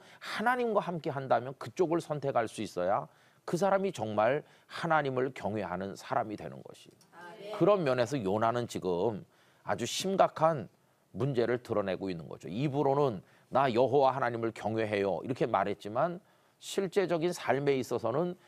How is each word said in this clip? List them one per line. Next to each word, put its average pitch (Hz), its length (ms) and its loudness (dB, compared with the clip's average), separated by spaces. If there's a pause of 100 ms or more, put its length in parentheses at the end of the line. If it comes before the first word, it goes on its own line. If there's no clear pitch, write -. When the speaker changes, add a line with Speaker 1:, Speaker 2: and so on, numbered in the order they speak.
(180)
Speaker 1:
하나님과 233 640 0
함께 165 300 -4
한다면 131 480 0
그쪽을 170 420 0
선택할 131 480 -2
수 - 140 -8
있어야 98 440 0 (380)
그 - 120 -2
사람이 190 360 2
정말 110 500 2 (240)
하나님을 139 680 0
경외하는 95 600 -4
사람이 110 420 -4
되는 67 260 -12
것이에요. - 320 -20 (180)
Speaker 2:
아멘. - 460 -14
Speaker 1:
그런 185 260 4
면에서 127 380 0
요나는 113 440 2
지금 92 580 0 (400)
아주 104 220 -2
심각한 165 840 0 (440)
문제를 120 500 0
드러내고 98 480 -2
있는 80 180 -8
거죠. - 200 -14
입으로는 135 720 2 (260)
"나 135 240 2
여호와 131 440 6
하나님을 117 360 -2
경외해요." 104 720 0
이렇게 131 220 -2
말했지만 110 720 -2 (380)
실제적인 175 760 0
삶에 139 440 0
있어서는 131 600 -2 (120)